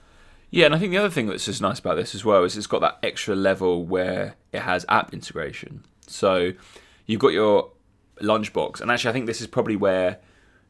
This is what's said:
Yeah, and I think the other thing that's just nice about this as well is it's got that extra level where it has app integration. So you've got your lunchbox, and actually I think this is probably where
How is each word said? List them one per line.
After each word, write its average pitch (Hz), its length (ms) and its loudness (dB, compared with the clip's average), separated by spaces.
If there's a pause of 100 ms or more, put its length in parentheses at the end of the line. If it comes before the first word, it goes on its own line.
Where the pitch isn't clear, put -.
(500)
Yeah, 165 160 6
and 147 80 6
I 156 40 2
think 190 120 -2
the 180 80 0
other 208 120 2
thing 131 180 -2
that's - 180 -6
just 98 160 -4
nice 95 160 0
about 87 160 -2
this 87 200 -2
as 101 100 -10
well 98 200 6
is 90 120 -2
it's 104 100 -8
got - 160 0
that 80 200 0
extra 104 320 -4
level 95 500 2
where 92 500 -2 (180)
it 98 80 -6
has 90 280 -2
app - 260 0
integration. - 680 -12 (220)
So 92 460 0 (540)
you've 107 140 -2
got 135 80 6
your 101 420 2 (500)
lunchbox, 104 640 -2
and - 80 -2
actually 120 200 0
I - 40 -2
think 127 120 -4
this 113 140 -6
is 113 60 -10
probably 110 300 -2
where 92 420 2 (520)